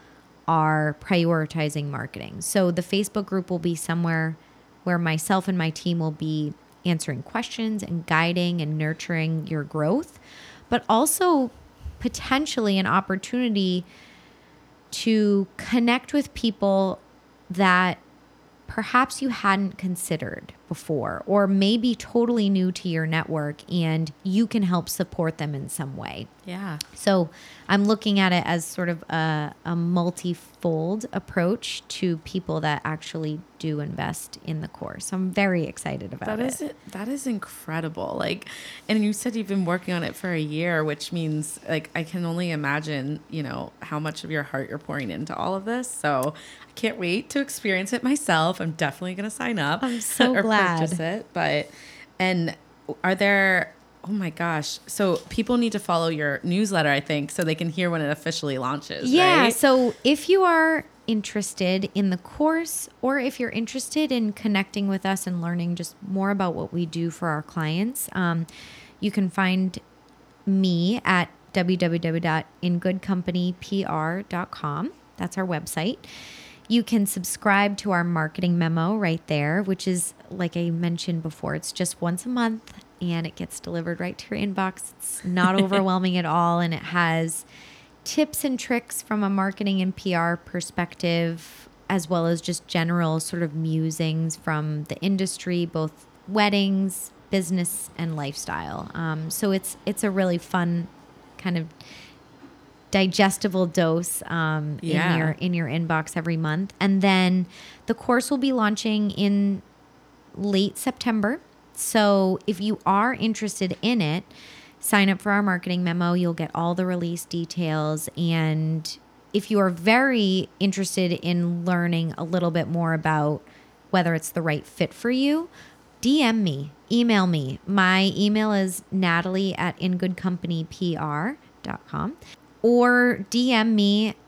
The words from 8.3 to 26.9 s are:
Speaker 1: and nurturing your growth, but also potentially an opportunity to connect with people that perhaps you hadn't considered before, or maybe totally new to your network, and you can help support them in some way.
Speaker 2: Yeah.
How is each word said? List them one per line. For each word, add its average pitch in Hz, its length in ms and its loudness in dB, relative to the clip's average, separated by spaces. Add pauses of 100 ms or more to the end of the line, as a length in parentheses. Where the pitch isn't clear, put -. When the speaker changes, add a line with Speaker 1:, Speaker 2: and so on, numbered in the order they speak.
Speaker 1:
and 151 160 -2
nurturing 160 680 -2
your 156 160 -4
growth, 160 560 -2 (500)
but 240 200 0
also 285 640 4 (480)
potentially 247 800 0
an 185 80 0
opportunity 190 960 0 (1040)
to 208 580 2 (100)
connect 240 560 0
with 285 200 0
people 196 680 2 (500)
that 180 480 4 (720)
perhaps 247 540 0
you 269 80 0
hadn't 196 480 0
considered 165 760 -4 (140)
before, 131 580 -4
or 202 220 4
maybe 214 480 4
totally 233 540 2
new 185 240 2
to - 160 -6
your 160 180 0
network, 156 640 -2
and 160 400 0 (120)
you 190 220 2
can 214 180 0
help 175 260 0
support 160 480 -2
them 147 180 -4
in 139 140 -8
some 135 260 -8
way. - 320 -10 (160)
Speaker 2:
Yeah. 185 340 -8 (160)